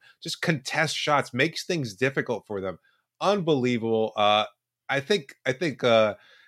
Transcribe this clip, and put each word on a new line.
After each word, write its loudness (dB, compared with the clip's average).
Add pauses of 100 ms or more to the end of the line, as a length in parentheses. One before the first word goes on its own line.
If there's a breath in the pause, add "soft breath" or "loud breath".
(220 soft breath)
just -10
contest -2
shots, 0
makes -2
things -4
difficult -2
for -6
them. -6 (420)
Unbelievable. 0
Uh, 4 (440)
I 0
think, -2 (120)
I 2
think, -6
uh, 6 (340 soft breath)